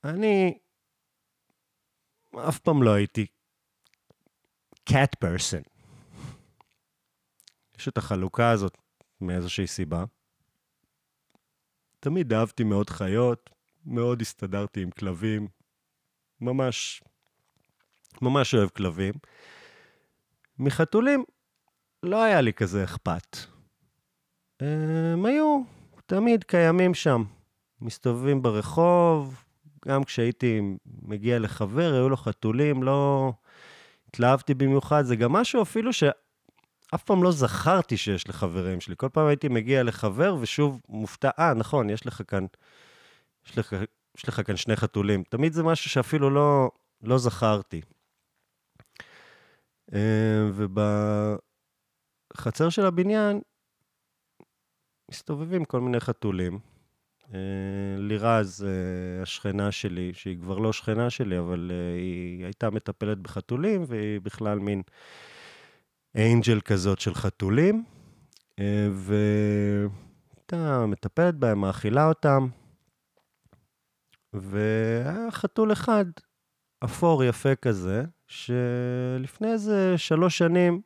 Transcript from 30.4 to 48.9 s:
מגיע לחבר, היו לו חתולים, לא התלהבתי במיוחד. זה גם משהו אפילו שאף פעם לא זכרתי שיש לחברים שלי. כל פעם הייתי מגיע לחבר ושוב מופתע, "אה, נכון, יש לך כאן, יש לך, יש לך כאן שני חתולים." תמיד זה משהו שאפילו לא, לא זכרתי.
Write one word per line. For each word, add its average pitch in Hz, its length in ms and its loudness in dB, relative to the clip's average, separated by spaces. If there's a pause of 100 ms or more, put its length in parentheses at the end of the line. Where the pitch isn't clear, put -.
מגיע 107 360 -2
לחבר, 113 560 0
היו 127 140 4
לו 135 80 2
חתולים, 127 680 0
לא 135 500 2 (760)
התלהבתי 131 460 2
במיוחד. 135 480 2
זה 123 140 2
גם 120 160 2
משהו 226 300 2
אפילו 220 300 -2
שאף - 1120 -4
פעם 190 180 4
לא 180 100 6
זכרתי 151 640 2
שיש 95 320 -4
לחברים 90 520 -4
שלי. 87 160 -12
כל 135 120 -4
פעם 156 180 0
הייתי 147 220 0
מגיע 123 340 0
לחבר 120 580 0
ושוב 135 480 0
מופתע, 110 500 -4
"אה, 160 160 2
נכון, 113 360 0
יש 107 160 -6
לך 101 220 -10
כאן, 95 180 -2 (1000)
יש - 120 -6
לך, - 140 -4 (440)
יש - 120 -8
לך 117 180 -4
כאן 98 100 -2
שני 107 200 -2
חתולים." 101 460 0
תמיד 143 300 -2
זה 165 100 -2
משהו 160 280 0
שאפילו 139 400 2
לא, 143 400 4 (320)
לא 120 160 2
זכרתי. 107 600 0 (2250)